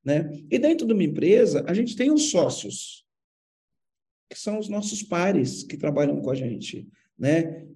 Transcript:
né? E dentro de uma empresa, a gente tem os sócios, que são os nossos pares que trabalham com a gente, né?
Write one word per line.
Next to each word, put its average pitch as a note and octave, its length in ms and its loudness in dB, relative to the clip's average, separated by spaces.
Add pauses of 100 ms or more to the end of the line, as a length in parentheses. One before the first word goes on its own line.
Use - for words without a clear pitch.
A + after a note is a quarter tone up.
né? D3+ 260 0 (180)
E - 100 2
dentro D4 280 2
de A3+ 60 2
uma G3 120 4
empresa, D#3 640 4
a F3 80 -2
gente A#3 220 -2
tem C4+ 160 2
os D4+ 180 2
sócios, - 760 -2 (1300)
que - 80 -16
são G#3+ 200 -6
os G#3 100 -6
nossos G3+ 340 -6
pares F3 600 0
que - 140 -12
trabalham C#3+ 460 0
com C3+ 80 -4
a C3+ 40 -2
gente, A#2+ 540 -8 (300)
né? D#3+ 580 0